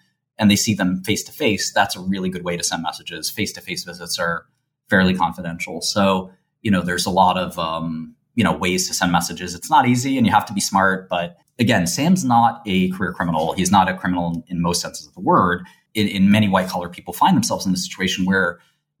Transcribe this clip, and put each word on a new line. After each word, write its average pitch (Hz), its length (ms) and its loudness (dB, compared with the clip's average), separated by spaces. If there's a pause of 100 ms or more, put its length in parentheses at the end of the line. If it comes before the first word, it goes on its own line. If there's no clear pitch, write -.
(380)
and 107 120 4
they 101 60 4
see 104 180 0
them 92 300 -2
face 104 200 -2
to - 80 -20
face?" 107 400 -2
That's 101 240 0
a 95 40 -12
really 92 280 -4
good 90 160 -8
way 87 120 -4
to 85 80 -8
send 85 180 -6
messages. 80 480 -10
Face - 240 -4
to 92 60 -16
face 87 240 -10
visits 87 340 -10
are 85 280 -4 (420)
fairly 92 260 4
confidential. 87 640 -6
So, 98 520 0 (300)
you 110 80 0
know, 90 120 2
there's 87 240 -2
a 101 40 -2
lot 92 280 4
of, 87 200 -6
um, 82 580 -6 (180)
you 113 100 2
know, 82 80 2
ways 90 360 -2
to - 60 -8
send 90 180 0
messages. 87 420 -2
It's - 160 -12
not 139 180 4
easy 127 280 2
and 117 100 4
you 92 60 2
have 104 140 2
to - 60 -12
be 98 80 -4
smart. 95 480 0
But 87 280 -4 (220)
again, 110 280 2
Sam's 143 380 2
not 120 420 2
a 92 240 2
career 92 220 -4
criminal. 82 400 -2
He's 90 180 0
not 95 180 6
a 92 60 -2
criminal 90 380 -2 (160)
in, 90 80 -8
in 85 60 0
most 87 180 0
senses - 260 -12
of - 80 -20
the 92 60 -18
word. 95 440 2 (300)
In, 104 140 0
in 98 220 4
many 107 180 6
white 95 200 2
collar 87 200 -8
people - 240 -14
find 170 240 4
themselves 101 300 0
in 92 60 2
a 90 40 0
situation 92 480 -4
where, 92 360 0 (400)